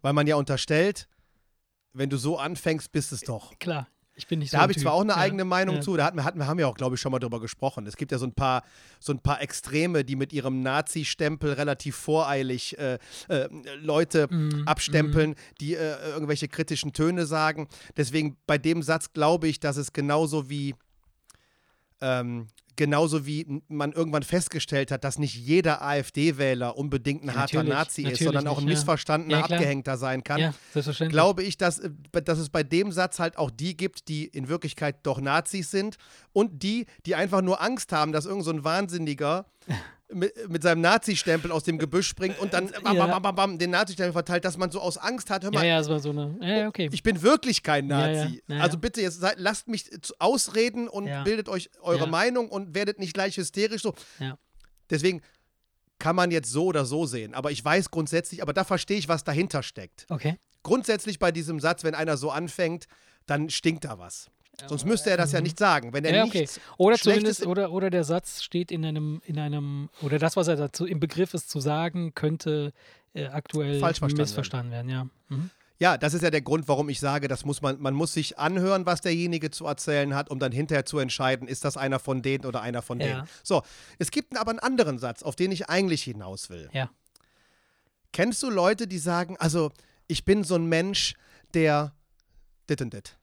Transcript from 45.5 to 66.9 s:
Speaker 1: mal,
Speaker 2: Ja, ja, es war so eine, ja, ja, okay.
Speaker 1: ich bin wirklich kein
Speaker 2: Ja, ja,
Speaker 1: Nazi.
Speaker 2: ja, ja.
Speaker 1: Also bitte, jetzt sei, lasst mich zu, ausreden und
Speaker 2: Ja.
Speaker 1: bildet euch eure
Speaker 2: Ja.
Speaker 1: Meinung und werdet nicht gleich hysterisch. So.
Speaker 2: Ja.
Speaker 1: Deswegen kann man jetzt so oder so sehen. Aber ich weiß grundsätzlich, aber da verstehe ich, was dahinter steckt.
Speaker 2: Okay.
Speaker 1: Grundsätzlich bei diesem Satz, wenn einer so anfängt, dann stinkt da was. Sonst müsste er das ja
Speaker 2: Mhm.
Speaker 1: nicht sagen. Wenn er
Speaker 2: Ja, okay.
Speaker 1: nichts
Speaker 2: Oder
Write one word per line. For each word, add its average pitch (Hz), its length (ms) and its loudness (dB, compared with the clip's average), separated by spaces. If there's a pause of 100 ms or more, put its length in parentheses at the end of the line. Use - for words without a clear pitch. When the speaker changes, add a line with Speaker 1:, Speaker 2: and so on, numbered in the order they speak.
Speaker 1:
mal, 160 120 4
Speaker 2:
Ja, 170 120 6
ja, 160 40 4
es 151 100 0
war 156 120 2
so 143 80 -4
eine, 147 320 -4
ja, 190 160 0
ja, 214 100 0
okay. 185 240 -2
Speaker 1:
ich 180 120 -6
bin 190 180 2
wirklich 254 420 4
kein 143 240 2
Speaker 2:
Ja, 143 220 2
ja, 156 40 2 (120)
Speaker 1:
Nazi. 123 220 -6
Speaker 2:
ja, 147 80 -6
ja. 147 60 0
Speaker 1:
Also 170 160 2
bitte, 226 240 -4
jetzt 175 200 -2
sei, 208 160 2
lasst 202 320 -2
mich 220 200 -6 (120)
zu, - 180 -10
ausreden 226 720 2
und 202 180 -6
Speaker 2:
Ja. 139 160 -4
Speaker 1:
bildet 214 240 0
euch 180 220 -6 (120)
eure 170 180 2
Speaker 2:
Ja. 160 80 2
Speaker 1:
Meinung 233 420 2
und 196 260 -6
werdet 202 240 -2
nicht 175 140 -6
gleich 196 240 -2
hysterisch. 202 460 -2
So. 214 100 0 (260)
Speaker 2:
Ja. 131 180 -6 (520)
Speaker 1:
Deswegen 160 320 2 (760)
kann 170 200 2
man 180 140 4
jetzt 139 200 0
so 151 140 2
oder 156 180 2
so 151 220 0
sehen. 117 280 -6
Aber 135 180 -2
ich 113 120 -6
weiß 165 280 2
grundsätzlich, 165 500 -2
aber 147 100 -4
da 190 140 2
verstehe 202 320 0
ich, 151 100 -4
was 160 160 0
dahinter 151 400 0
steckt. - 460 -14
Speaker 2:
Okay. 156 280 -2 (260)
Speaker 1:
Grundsätzlich 214 560 2
bei 180 120 4
diesem 160 300 -4
Satz, 165 240 0
wenn 160 100 0
einer 156 220 0
so 139 140 -4
anfängt, 165 540 -2 (420)
dann 147 220 0
stinkt 160 360 0
da 120 120 -10
was. 87 320 -16 (380)
Sonst 139 180 -6
müsste 214 240 2
er 180 80 4
das 165 140 2
ja 165 80 2
Speaker 2:
Mhm. 160 60 2
Speaker 1:
nicht 165 120 -4
sagen. 147 360 4
Wenn 143 120 -2
er 165 80 4
Speaker 2:
Ja, 214 120 6
okay. 196 180 0
Speaker 1:
nichts - 160 -6 (180)
Speaker 2:
Oder 208 200 8